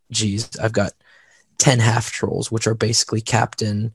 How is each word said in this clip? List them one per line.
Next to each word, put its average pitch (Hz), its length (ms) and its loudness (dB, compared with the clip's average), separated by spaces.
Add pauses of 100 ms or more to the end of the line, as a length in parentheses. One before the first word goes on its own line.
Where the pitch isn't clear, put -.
"Geez, 110 480 -4
I've 110 140 -2
got 104 220 0 (640)
ten 127 220 4
half 113 320 2
trolls, - 380 -4
which 113 160 -2
are 110 100 2
basically 110 440 0
captain, 110 760 0